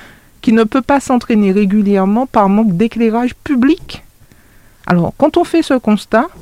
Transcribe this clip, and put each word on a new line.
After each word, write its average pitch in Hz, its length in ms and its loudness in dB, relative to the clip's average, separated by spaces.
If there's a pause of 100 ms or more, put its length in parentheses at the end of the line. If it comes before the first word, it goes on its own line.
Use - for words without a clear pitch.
(420)
qui 226 120 0
ne 226 100 4
peut 247 180 -2
pas 277 180 0
s'entraîner 226 520 0
régulièrement 202 760 0
par 214 220 0
manque 202 300 0
d'éclairage 233 580 -2
public. 277 680 -2 (800)
Alors, 175 320 0
quand 302 200 0
on 349 60 2
fait 330 180 0
ce 294 120 -2
constat, 226 540 0 (140)